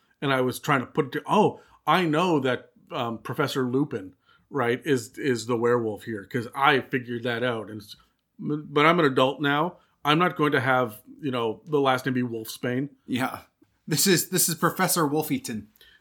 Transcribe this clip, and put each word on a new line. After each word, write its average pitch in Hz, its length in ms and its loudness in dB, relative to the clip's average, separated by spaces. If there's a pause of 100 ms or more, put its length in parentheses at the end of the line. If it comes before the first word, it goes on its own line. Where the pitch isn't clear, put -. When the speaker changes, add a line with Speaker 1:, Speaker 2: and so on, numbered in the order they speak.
(200)
Speaker 1:
and 139 120 0
I 131 80 2
was 127 180 -2
trying 143 220 0
to 117 60 -6
put 151 200 -4
it 127 60 -16
to, 147 140 -6
"Oh, 180 340 2 (260)
I 175 180 4
know 160 360 2
that, 127 300 -2 (200)
um, 120 280 -6
Professor 139 460 -4
Lupin, 123 500 -2 (360)
right, 143 340 -2
is, 131 340 -2
is 117 280 -2
the 120 100 0
werewolf 117 480 0
here, 107 200 -8
'cause 117 300 -6
I 139 260 4
figured 120 440 -6
that 120 200 -2
out." 113 260 -4
And 107 100 -12
s-, - 160 -20 (420)
but 147 460 -2
I'm 170 160 6
an 156 60 6
adult 135 340 2
now. 147 380 0 (260)
I'm 147 140 4
not 175 180 0
going 147 160 2
to 143 80 2
have, 127 400 0 (220)
you 143 80 -4
know, 117 360 -4
the 147 140 0
last 131 260 2
name 135 80 0
be 123 80 0
Wolfsbane. 123 680 -6 (160)
Speaker 2:
Yeah. 127 320 -4 (500)
This 160 180 0
is, 185 220 4
this 185 200 2
is 170 80 -4
Professor 160 480 0
Wolfeton. 135 600 -4 (340)